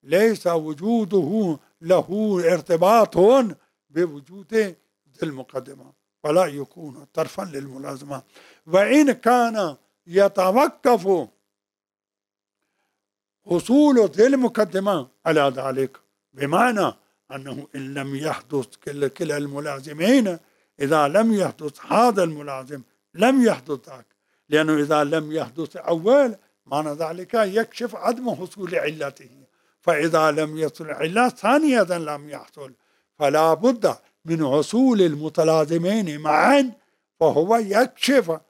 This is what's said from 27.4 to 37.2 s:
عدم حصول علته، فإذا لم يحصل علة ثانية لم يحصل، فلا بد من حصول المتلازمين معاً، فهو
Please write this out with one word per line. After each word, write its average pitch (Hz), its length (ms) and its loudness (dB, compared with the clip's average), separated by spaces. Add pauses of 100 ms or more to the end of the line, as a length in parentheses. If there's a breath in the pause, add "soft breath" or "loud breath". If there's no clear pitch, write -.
عدم 226 400 -4
حصول 175 400 -12
علته، 147 540 -8 (520)
فإذا 160 500 2
لم 156 260 -4
يحصل 156 320 -6
علة 196 400 -2
ثانية 254 540 2
لم 151 460 -6
يحصل، 135 440 -18 (460)
فلا 156 340 4
بد 202 420 0 (300)
من 160 220 -2
حصول 208 540 2
المتلازمين 160 1160 0
معاً، 208 520 4 (480)
فهو 160 360 2